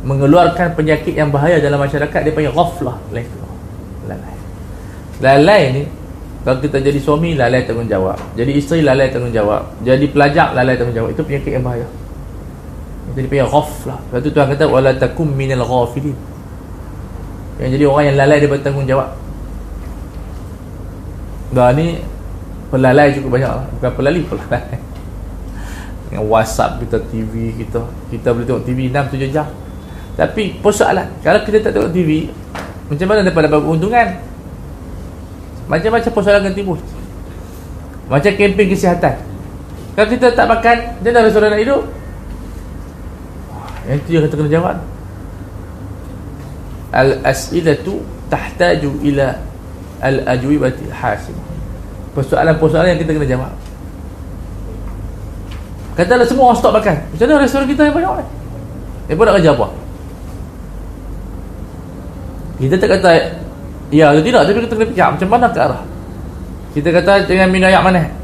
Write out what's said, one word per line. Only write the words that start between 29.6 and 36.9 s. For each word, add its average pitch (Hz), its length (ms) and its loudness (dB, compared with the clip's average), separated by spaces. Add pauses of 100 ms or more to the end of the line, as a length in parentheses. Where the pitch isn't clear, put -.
Tapi 180 440 0
persoalan, 202 440 2 (160)
kalau 156 240 4
kita 214 160 4
tak - 160 0
tengok 175 160 0
T 180 80 2
V, 156 100 2 (800)
macam 147 160 -2
mana 208 160 4
dapat, 165 240 4
dapat 151 160 4
keuntungan? 190 460 2 (1600)
Macam-macam 226 420 2
persoalan 202 300 4
akan 196 160 -2
timbul. 190 220 -2 (1300)